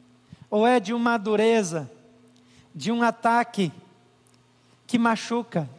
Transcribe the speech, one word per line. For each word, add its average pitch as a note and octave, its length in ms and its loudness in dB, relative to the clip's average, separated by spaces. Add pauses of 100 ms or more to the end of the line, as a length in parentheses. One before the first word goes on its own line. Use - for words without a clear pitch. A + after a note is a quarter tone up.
(500)
ou G#3+ 160 2
é B3 140 4
de G3+ 140 -4
uma A#3 240 0
dureza, G#3 720 0 (840)
de D#3+ 180 -6
um A#3 100 0
ataque A#3 680 0 (1120)
que - 120 0
machuca, A3+ 680 -2 (120)